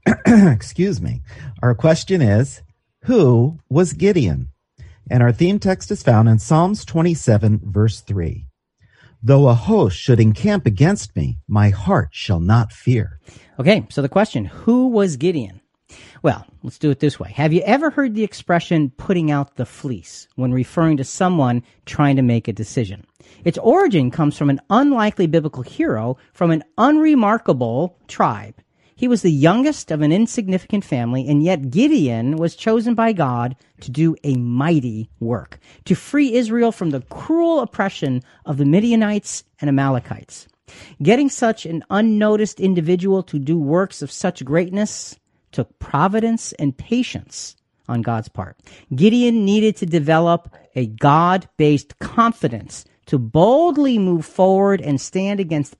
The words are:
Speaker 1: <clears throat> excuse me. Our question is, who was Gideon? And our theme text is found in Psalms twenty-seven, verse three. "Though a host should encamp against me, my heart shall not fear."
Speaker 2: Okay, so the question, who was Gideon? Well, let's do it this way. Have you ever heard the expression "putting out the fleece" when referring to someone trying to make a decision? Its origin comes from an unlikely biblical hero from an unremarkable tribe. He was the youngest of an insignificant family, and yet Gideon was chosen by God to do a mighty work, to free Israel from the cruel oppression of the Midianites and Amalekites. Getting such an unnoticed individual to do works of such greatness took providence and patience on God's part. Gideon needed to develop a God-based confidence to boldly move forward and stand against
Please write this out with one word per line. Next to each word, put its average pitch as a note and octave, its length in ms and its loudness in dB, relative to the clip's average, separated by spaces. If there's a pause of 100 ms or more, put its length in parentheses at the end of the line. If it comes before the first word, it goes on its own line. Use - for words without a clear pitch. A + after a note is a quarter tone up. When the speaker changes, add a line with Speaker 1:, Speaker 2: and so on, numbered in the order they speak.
(120)
Speaker 1:
<clears throat> - 120 -4
excuse F#3 760 4
me. A#2 220 -8 (380)
Our A#2+ 140 2
question E3 480 2
is, A2 400 0 (380)
who D3 580 4 (100)
was D3+ 260 0
Gideon? G2 560 0 (600)
And B2 100 2
our A#2+ 120 4
theme F3+ 260 0
text F#3+ 320 -2
is G#3 140 -6
found A2+ 240 4
in A2 100 4
Psalms F#3+ 460 0
twenty-seven, A2+ 800 0
verse G2+ 380 -2
three. E2 440 -8 (760)
"Though C#3 280 6
a A#2+ 60 6
host B2+ 420 0
should A#2 240 2
encamp A2+ 440 2
against C3 520 0
me, C#2+ 220 -4 (100)
my G#2 220 2
heart G2+ 420 0
shall - 260 -4
not G#2+ 340 2
fear." - 460 -2 (400)
Speaker 2:
Okay, D3+ 300 2
so - 120 -6
the C#3 80 -2
question, E3 360 -2
who B3 420 0
was G3+ 300 0
Gideon? A#2+ 440 -4 (600)
Well, B2 240 -2 (160)
let's - 160 -14
do D3+ 120 0
it C3 100 -2
this D3 180 -2
way. F2+ 140 -12
Have D3+ 200 0
you F3+ 100 2
ever C#4 280 0
heard C4 240 -4
the G#3+ 100 -2
expression E3 720 -2
"putting E3 360 -2
out C#3+ 240 -4
the B2 100 -6
fleece" - 720 -12
when B2 160 -2
referring D3+ 460 0
to B2+ 60 -4
someone C#3+ 600 -2 (200)
trying C#3+ 300 0
to C3+ 80 2
make A#2 240 0
a A2+ 60 -6
decision? G#2 520 -8 (400)
Its E3+ 140 -2
origin A3+ 540 2
comes D3 260 -2
from C#3+ 120 2
an C#3 100 0 (100)
unlikely G#3+ 560 2
biblical D3+ 380 -2
hero B2+ 520 -4 (160)
from E3+ 200 0
an D#3+ 100 -2 (160)
unremarkable G#3+ 1300 0
tribe. G#2+ 480 -4 (400)
He B3 140 -2
was A#3 140 2
the E3+ 100 2
youngest G3 580 2
of D3+ 100 -4
an D3+ 120 2
insignificant G3 720 -2
family, B2 420 -4
and D3 160 2
yet D3 300 -2
Gideon D3+ 640 0
was E3 180 -4
chosen A3+ 400 -2
by A3+ 180 0
God B2+ 440 -2 (240)
to - 100 -16
do D#3 320 0
a C#3 140 -2
mighty B2 840 -2
work, A2+ 400 -8 (280)
to F#3+ 100 0
free C#4 380 -2
Israel A#3 360 0
from F3 200 -4
the C3+ 100 -4
cruel E4 600 -2
oppression E3 600 -4 (240)
of C#3 120 -6
the C#3+ 60 2
Midianites G#3 800 0 (180)
and D3 80 -4
Amalekites. C3+ 800 -4 (560)
Getting C4 280 4
such A3 360 -4
an E3 240 -8
unnoticed G#3+ 720 0
individual F#3 640 0
to D3 160 -6
do D#3 180 -2
works D#3+ 440 -2
of C3+ 100 -12
such F3 320 -6
greatness F3+ 760 -4 (320)
took - 300 -8
providence A3 720 -2
and C#3+ 240 -4
patience - 800 -6 (320)
on A#2 140 -4
God's A2 260 -4
part. - 280 -12 (380)
Gideon A3+ 500 2
needed G#3 340 2
to F#3+ 80 -6
develop E3 640 0 (280)
a B2+ 100 -2
God-based D3+ 1120 0
confidence - 840 -4 (220)
to C#3+ 120 -2
boldly B3+ 800 2
move F3 260 0
forward F#3+ 560 2
and C#3+ 200 -2
stand G3 400 -6
against D#3 400 -4